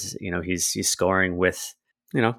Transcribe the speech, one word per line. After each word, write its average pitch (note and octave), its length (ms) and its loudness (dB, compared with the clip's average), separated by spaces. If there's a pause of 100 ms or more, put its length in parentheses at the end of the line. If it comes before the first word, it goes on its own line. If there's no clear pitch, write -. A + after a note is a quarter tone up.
(200)
you G2+ 100 -8
know, F2 100 -2
he's, F2 300 -2
he's G2+ 180 -2
scoring F#2 480 2
with, F2+ 240 2 (540)
you C3+ 80 2
know, A#2 160 4